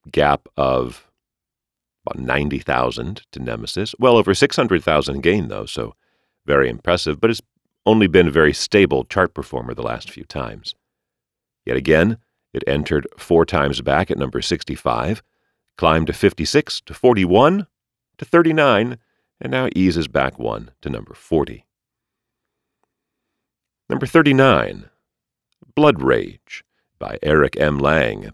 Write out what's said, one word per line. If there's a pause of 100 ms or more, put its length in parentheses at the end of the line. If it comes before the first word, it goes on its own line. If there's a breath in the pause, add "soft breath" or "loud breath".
(120)
gap
of (920)
about
ninety
thousand
to
Nemesis,
well
over
six
hundred
thousand
gain,
though,
so (500)
very
impressive,
but
it's (440)
only
been
a
very
stable
chart
performer
the
last
few
times. (920)
Yet
again, (360)
it
entered (100)
four
times
back
at
number
sixty-five, (560)
climbed
to
fifty-six,
to
forty-one, (500)
to
thirty-nine, (440)
and
now
eases
back
one (100)
to
number
forty. (2250)
Number
thirty-nine, (840)
Blood
Rage (320)
by
Eric
M.
Lang,